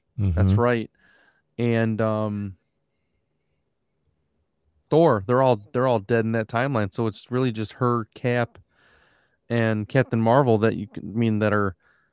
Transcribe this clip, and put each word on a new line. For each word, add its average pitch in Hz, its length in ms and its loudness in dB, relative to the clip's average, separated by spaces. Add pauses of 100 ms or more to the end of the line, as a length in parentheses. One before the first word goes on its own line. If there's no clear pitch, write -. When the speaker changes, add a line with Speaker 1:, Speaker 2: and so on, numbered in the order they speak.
(180)
Speaker 1:
That's 95 340 2
Speaker 2:
Mm-hmm. 101 80 4
Speaker 1:
right. 120 320 0 (680)
And, 113 440 0
um, 107 560 -4 (2250)
Thor, 143 360 4
they're 123 160 2
all, 123 200 2 (120)
they're 127 140 0
all 120 120 0
dead 113 260 0
in 113 80 -2
that 110 140 -2
timeline. 117 460 -2
So 117 140 -4
it's - 240 -10
really 127 200 0
just 110 220 -8
her, 120 400 -2
Cap, 120 440 -4 (920)
and 110 380 -2
Captain 123 340 0
Marvel 117 380 4
that 110 160 0
you 98 120 -8
can, - 260 -14
I 110 40 -6
mean, 113 220 0
that 107 140 0
are 101 220 0 (380)